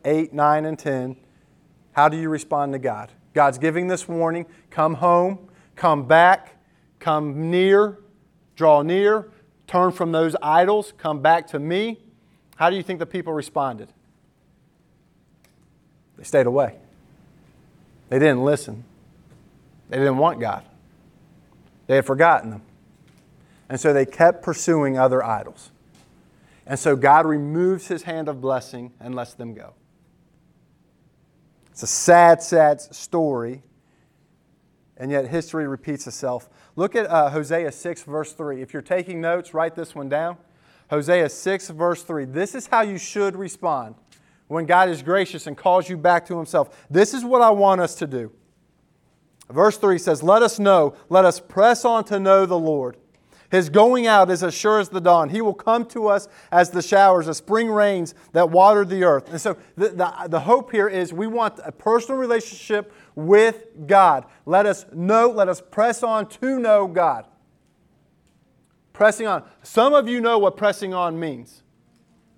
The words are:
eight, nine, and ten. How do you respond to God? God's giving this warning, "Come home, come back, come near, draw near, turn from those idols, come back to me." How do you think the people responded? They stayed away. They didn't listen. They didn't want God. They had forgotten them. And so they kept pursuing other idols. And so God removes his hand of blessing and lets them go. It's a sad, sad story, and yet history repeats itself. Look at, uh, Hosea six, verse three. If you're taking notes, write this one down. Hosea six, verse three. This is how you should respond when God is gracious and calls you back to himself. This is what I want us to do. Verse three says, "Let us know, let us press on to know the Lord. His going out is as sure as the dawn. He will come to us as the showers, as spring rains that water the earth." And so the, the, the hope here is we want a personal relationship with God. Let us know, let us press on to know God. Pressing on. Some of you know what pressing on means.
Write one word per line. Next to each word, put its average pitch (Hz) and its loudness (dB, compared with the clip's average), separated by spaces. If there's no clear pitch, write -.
eight, 156 -2
nine, 147 0
and 156 -6
ten. 131 -6
How 147 4
do 156 -6
you 160 -6
respond 147 -6
to 135 -8
God? 113 -8
God's 143 2
giving 160 -2
this 180 -6
warning, 165 -4
"Come 156 -2
home, 175 0
come 147 0
back, 175 4
come 151 -4
near, 196 2
draw 151 6
near, 202 0
turn 180 0
from 170 -6
those 160 0
idols, 185 2
come 151 -6
back 160 2
to 151 -8
me." 190 -6
How 165 0
do 190 -2
you 185 -6
think 180 -10
the 160 -8
people 165 -8
responded? 139 -8
They - -20
stayed 135 0
away. 123 -2
They 127 0
didn't 135 2
listen. 127 -4
They 131 -6
didn't 135 0
want 156 0
God. 101 -8
They 131 2
had 135 2
forgotten 139 2
them. 104 -16
And 131 -8
so 156 2
they 135 2
kept 170 2
pursuing 151 -2
other 127 2
idols. 107 -8
And 135 -6
so 147 0
God 139 4
removes 156 -4
his 170 -8
hand 160 -10
of 139 -8
blessing 123 -8
and 120 -14
lets 123 -12
them 117 -16
go. - -20
It's - -18
a 113 -10
sad, 170 4
sad 147 2
story, 135 -6
and 127 -10
yet 139 -2
history 160 -6
repeats 139 -10
itself. 123 -10
Look 180 -4
at, 220 -2
uh, 156 2
Hosea 156 -4
six, - -12
verse 151 -10
three. 143 -10
If 131 -18
you're 147 -12
taking 180 -6
notes, 170 -4
write 165 -4
this 165 -14
one 143 -14
down. 165 -4
Hosea 151 0
six, 190 -8
verse 165 -6
three. 151 -8
This 156 -8
is 262 -14
how 226 0
you 202 -6
should 196 -6
respond 160 -8
when 160 -6
God 180 4
is 156 -6
gracious 175 -4
and 143 -12
calls 185 0
you 180 -10
back 170 0
to 180 -10
himself. 160 -4
This 196 2
is 247 -8
what 247 2
I 233 6
want 196 2
us 175 -4
to 165 -8
do. 123 -8
Verse 202 2
three 190 0
says, 156 -2
"Let 196 4
us - 0
know, 185 4
let 185 6
us 175 2
press 226 2
on 233 0
to 202 -4
know 190 4
the 175 0
Lord. 147 -4
His 180 0
going 233 4
out 202 6
is 180 -2
as 170 -2
sure 220 0
as 202 -4
the 190 -6
dawn. 170 4
He 202 -4
will 208 -2
come 226 -2
to 226 -6
us 202 0
as 175 4
the 180 -4
showers, 185 4
as 156 -6
spring 226 -2
rains 202 -2
that 170 2
water 202 6
the 185 -4
earth." 160 2
And 165 -10
so 202 -4
the, 196 -2
the, 180 -6
the 160 -2
hope 233 0
here 208 0
is 185 -4
we 180 -6
want 226 -4
a 156 -14
personal 233 -2
relationship 220 -4
with 208 2
God. 165 4
Let 190 2
us 196 -4
know, 214 2
let 208 0
us 180 -4
press - -4
on 220 -4
to 262 -6
know 214 2
God. 160 -2
Pressing 214 2
on. 185 -4
Some 254 2
of 247 2
you 247 -4
know 233 0
what 202 0
pressing 202 -4
on 175 -4
means. 135 -12